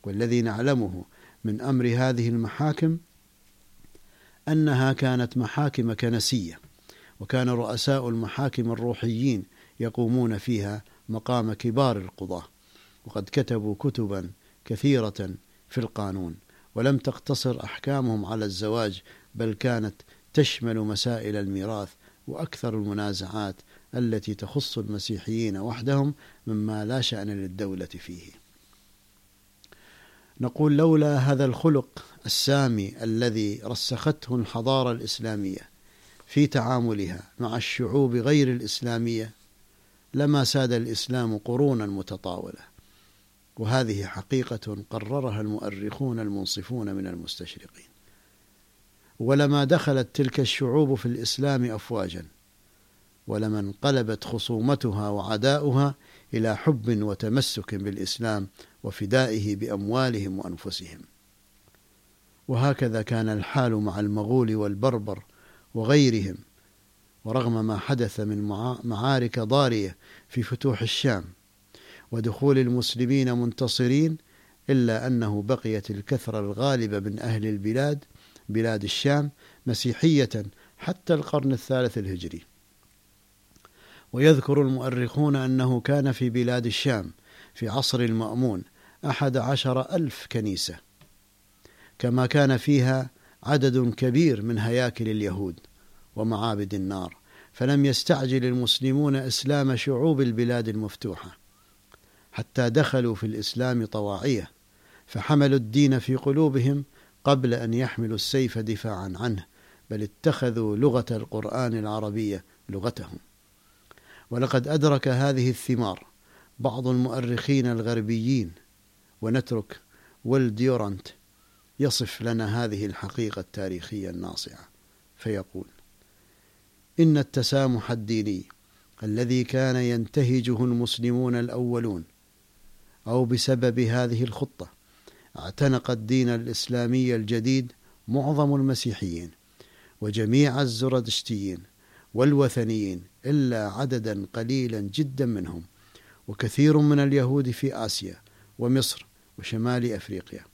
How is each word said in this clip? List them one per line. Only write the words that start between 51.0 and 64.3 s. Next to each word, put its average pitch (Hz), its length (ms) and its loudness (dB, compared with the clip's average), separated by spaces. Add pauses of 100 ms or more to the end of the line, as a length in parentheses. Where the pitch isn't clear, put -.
الإسلام 123 600 0
أفواجاً، 98 600 -6 (1040)
ولما 107 320 -2
انقلبت 110 640 0
خصومتها 113 880 0
وعداؤها 131 840 2 (380)
إلى 110 240 0
حب 117 440 2
وتمسك 107 760 -2
بالإسلام 101 720 -4 (360)
وفدائه 107 720 0
بأموالهم 104 840 -2
وأنفسهم. 90 600 -10 (1500)
وهكذا 127 540 2
كان 110 280 0
الحال 113 460 0
مع 104 240 0
المغول 107 560 2